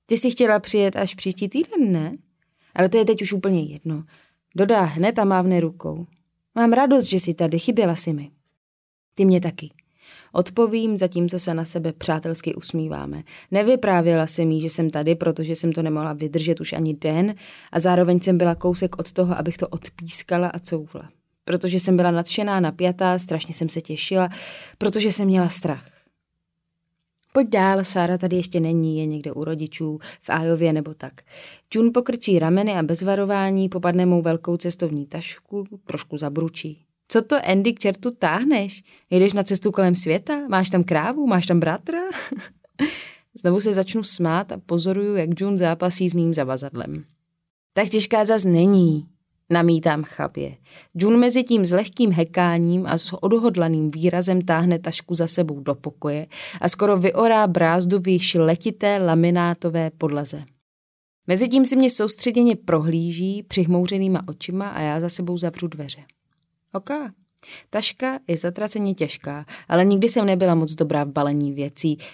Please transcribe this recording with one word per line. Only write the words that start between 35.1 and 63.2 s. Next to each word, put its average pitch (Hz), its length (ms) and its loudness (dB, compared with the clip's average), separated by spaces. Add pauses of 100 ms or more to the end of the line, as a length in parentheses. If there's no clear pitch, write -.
trošku - 320 -10
zabručí. 156 680 -8 (220)
„Co 233 140 2
to, 226 140 0 (100)
Andy, 196 280 2
k - 60 -14
čertu 208 320 -2
táhneš? 202 720 -2 (260)
Jedeš 190 240 4
na 202 100 0
cestu 196 280 0
kolem 185 240 2
světa? 226 520 -2
Máš 185 220 0
tam 180 140 2
krávu? 208 440 0
Máš 180 180 2
tam 170 140 2
bratra?“ 208 420 -2 (680)
<laughs> - 720 -8
Znovu 185 200 2
se 208 120 0
začnu 190 300 -2
smát 175 480 0
a 196 140 -8
pozoruju, 190 500 -2
jak 165 140 0 (120)
June 196 160 0
zápasí 180 520 0
s 175 40 -2
mým 165 200 2
zavazadlem. 139 720 -6 (680)
„Tak 208 160 0
těžká 214 360 2
zas 214 200 4
není,“ 170 600 6 (440)
namítám 165 540 2
chabě. 143 540 -10 (380)
June 208 220 4
mezi 247 260 4
tím 226 220 2
s 175 60 -2
lehkým 208 400 2
hekáním 170 760 2
a 165 100 0
s 170 160 -4
odhodlaným 175 800 0
výrazem 175 500 0
táhne 175 380 2
tašku 175 360 -8
za 170 120 0
sebou 151 320 -2
do 139 160 -4
pokoje 151 520 -8 (340)
a - 80 2
skoro 202 280 2
vyorá 214 500 4
brázdu 175 520 2
v 180 80 -6
již 185 280 2
letité 196 640 2
laminátové 170 1000 2
podlaze. 147 460 -4 (840)
Mezitím 240 380 2
si 254 100 2
mě 262 140 4
soustředěně 233 640 2
prohlíží 170 880 -2